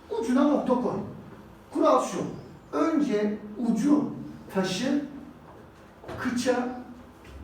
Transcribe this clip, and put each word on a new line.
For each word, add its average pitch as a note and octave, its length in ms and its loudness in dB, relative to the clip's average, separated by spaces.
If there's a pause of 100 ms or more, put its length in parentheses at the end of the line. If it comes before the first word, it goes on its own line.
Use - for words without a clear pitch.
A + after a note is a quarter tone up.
(200)
Ucuna B3+ 240 4
nokta - 300 4
koy. C#3+ 180 0 (840)
Kural D4 300 6
şu. - 140 -6 (540)
Önce G#3+ 680 2 (200)
ucu C#4+ 460 4 (500)
taşı, C4+ 500 0 (1120)
kıça, B3 500 0 (760)